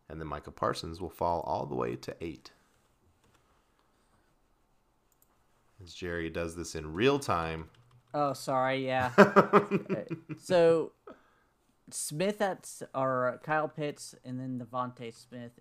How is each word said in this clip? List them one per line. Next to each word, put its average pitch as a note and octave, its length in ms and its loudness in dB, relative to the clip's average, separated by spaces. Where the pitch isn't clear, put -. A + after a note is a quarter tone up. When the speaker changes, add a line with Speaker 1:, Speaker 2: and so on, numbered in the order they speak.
Speaker 1:
and D#2+ 100 -10
then D#2 80 -6
Micah D2 240 -8
Parsons - 500 -2
will E2+ 80 -6
fall E2+ 320 0
all E2 240 -2
the C#3+ 100 -4
way A#2+ 200 0
to - 260 -10
eight. - 300 -10
As E2+ 100 -16
Jerry E2+ 360 -4
does E2+ 260 -4
this E2+ 200 -8
in D#2 180 -8
real C3 260 4
time. E2 500 -2
Speaker 2:
Oh, D3 200 0
sorry, C3 520 0
yeah. B2+ 280 2
Speaker 1:
<laughs> - 40 2
Speaker 2:
Uh, G3+ 840 6
so, E3 540 4
Smith F#3+ 520 -2
at F#3+ 220 0
s-, - 200 -14
or B2+ 500 2
Kyle D#3 240 2
Pitts, D3 460 -6
and B2+ 140 -8
then B2+ 240 -6
Devontae B2 500 -6
Smith, A#2+ 480 -16